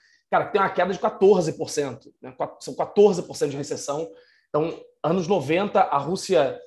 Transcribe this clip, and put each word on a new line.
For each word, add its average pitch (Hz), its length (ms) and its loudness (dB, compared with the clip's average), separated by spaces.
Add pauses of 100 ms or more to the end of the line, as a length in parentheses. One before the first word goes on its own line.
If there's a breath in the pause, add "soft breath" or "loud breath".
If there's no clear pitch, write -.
(300 soft breath)
cara, 175 160 2
tem - 120 0
uma 190 120 2
queda 185 240 0
de 175 40 -8
quatorze 190 540 4
por - 160 -8
cento, 139 420 -6 (120)
né, 127 100 -16
qua-, - 260 -8
são 139 160 -12
quatorze 180 480 2
por - 140 -16
cento 147 140 -2
de 135 80 -8
recessão. 147 520 -8 (380 loud breath)
Então, 156 320 -2 (220)
anos 165 260 0
noventa, 185 540 2
a 143 160 0
Rússia, 147 680 0